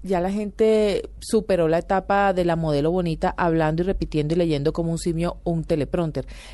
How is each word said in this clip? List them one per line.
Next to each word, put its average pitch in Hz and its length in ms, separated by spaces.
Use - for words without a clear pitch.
ya 185 160
la 185 120
gente 214 760
superó 185 480
la 160 100
etapa 196 560
de 180 100
la 170 120
modelo 156 340
bonita 175 480
hablando 165 460
y - 20
repitiendo 160 480
y 175 40
leyendo 156 360
como 170 180
un 165 60
simio 165 460
un 165 200
teleprompter. 156 600